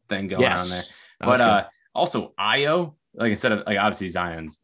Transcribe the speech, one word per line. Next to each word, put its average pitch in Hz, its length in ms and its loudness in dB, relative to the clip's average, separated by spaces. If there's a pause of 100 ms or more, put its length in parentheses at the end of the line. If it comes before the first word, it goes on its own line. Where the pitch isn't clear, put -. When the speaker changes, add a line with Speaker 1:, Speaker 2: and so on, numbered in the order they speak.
Speaker 1:
thing 98 200 -4
going 92 160 2
Speaker 2:
Yes. 90 220 2
Speaker 1:
on 90 40 0
there. 90 140 -4 (360)
Speaker 2:
That 90 80 -4
was 123 140 6
Speaker 1:
But, 120 40 6
Speaker 2:
good. 110 60 6
Speaker 1:
uh, 101 160 2 (280)
also, 135 420 -2
Io, 143 580 0 (200)
like, 117 140 0
instead 110 220 0
of, 104 160 -2
like, 101 100 0
obviously 104 300 0
Zion's 82 560 -6